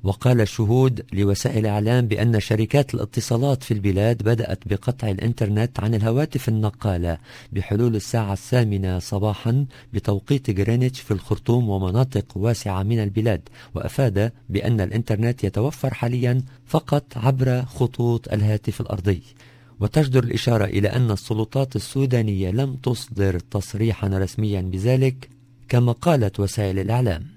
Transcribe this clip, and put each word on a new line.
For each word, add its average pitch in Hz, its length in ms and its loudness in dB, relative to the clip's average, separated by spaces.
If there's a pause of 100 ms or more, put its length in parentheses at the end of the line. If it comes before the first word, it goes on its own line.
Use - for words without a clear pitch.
وقال 120 380 2
الشهود 117 600 2 (100)
لوسائل 101 460 2
الإعلام 107 480 2
بأن 107 340 2
شركات 113 540 0
الاتصالات 127 680 -2
في 117 120 -2
البلاد 104 480 0
بدأت 113 440 0
بقطع 107 440 -4
الإنترنت 107 720 -2
عن 110 140 0
الهواتف 120 540 0
النقالة 98 720 -2 (340)
بحلول 107 440 0
الساعة 104 360 -2
الثامنة 98 680 0
صباحًا 107 680 -2 (260)
بتوقيت 104 680 0
غرينتش 123 400 0
في - 100 -12
الخرطوم 110 580 0
ومناطق 101 560 0 (120)
واسعة 98 460 -2
من 110 200 0
البلاد، 104 380 0 (340)
وأفاد 110 580 0 (160)
بأن 107 320 0
الإنترنت 113 640 -2
يتوفر 123 500 -2
حاليًا 123 480 0 (240)
فقط - 380 0 (120)
عبر 127 460 0
خطوط 120 680 -2
الهاتف 107 480 0
الأرضي. 98 420 -2 (580)
وتجدر 127 440 2
الإشارة 113 400 0
إلى 101 240 0
أن 123 220 2
السلطات 110 680 -2
السودانية 110 720 0
لم 131 240 0
تصدر 98 640 0
تصريحًا 101 680 -2
رسميًا 98 520 -2
بذلك 123 680 0 (400)
كما 120 240 4
قالت 120 480 2
وسائل 98 380 0
الإعلام. 98 480 0 (100)